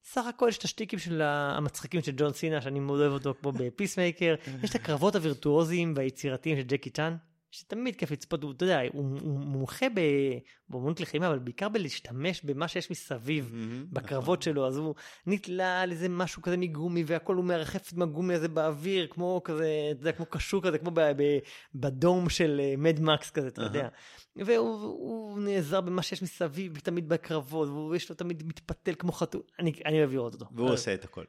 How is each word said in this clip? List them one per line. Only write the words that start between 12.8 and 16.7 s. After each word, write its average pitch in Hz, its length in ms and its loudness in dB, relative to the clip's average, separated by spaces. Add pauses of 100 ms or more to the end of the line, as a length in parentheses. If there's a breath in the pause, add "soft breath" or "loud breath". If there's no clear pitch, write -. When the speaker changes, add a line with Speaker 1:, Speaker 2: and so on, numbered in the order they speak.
Speaker 1:
מסביב, 135 640 -4
Speaker 2:
מהמם, 117 360 -6
Speaker 1:
בקרבות 139 500 0
Speaker 2:
נכון. 160 140 0
Speaker 1:
שלו, 135 140 2
אז 131 100 0
הוא 156 180 -2 (320 loud breath)
נתלה 185 540 0
על 180 100 0
איזה 175 180 -2
משהו 175 320 -2
כזה 180 160 0
מגומי, 170 500 0